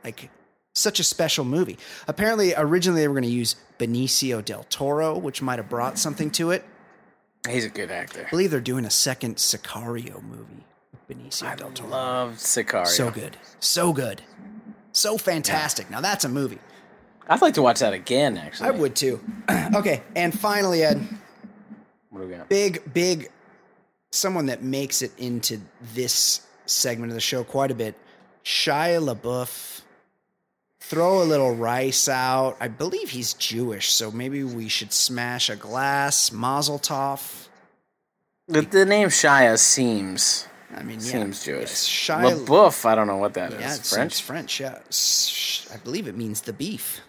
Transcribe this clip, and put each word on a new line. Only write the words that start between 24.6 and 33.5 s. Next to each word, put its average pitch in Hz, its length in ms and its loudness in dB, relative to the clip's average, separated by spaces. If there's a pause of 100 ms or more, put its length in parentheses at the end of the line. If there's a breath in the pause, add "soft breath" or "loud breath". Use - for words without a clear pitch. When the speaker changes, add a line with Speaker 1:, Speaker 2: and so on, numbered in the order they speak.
Speaker 1:
makes 135 400 -2
it - 160 -8
into 120 400 -4 (340)
this - 480 0 (240)
segment 117 460 -2
of 113 40 -6
the 113 60 -4
show 127 220 -2
quite 135 260 0
a 127 60 -2
bit, 110 180 -4 (500 soft breath)
Shia 165 560 2
LaBeouf. 123 840 -4 (1000)
Throw 175 420 2
a 170 40 4
little 139 280 4
rice 127 560 0
out. 131 500 2
I 120 80 -4
believe 180 440 -6
he's 120 220 -6
Jewish, 113 580 -2